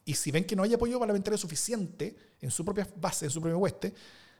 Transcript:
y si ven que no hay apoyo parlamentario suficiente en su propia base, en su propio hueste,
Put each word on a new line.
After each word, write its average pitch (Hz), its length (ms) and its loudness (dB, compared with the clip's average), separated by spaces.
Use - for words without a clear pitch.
y 151 80 -2
si - 180 0
ven 165 140 2
que 214 100 -2
no 190 80 4
hay 226 100 4
apoyo 240 240 4
parlamentario 208 400 2
suficiente 185 800 -4
en 135 120 -4
su - 120 -2
propia 190 320 -2
base, - 300 -2
en 139 60 -2
su 160 100 -2
propio 165 180 0
hueste, 196 340 0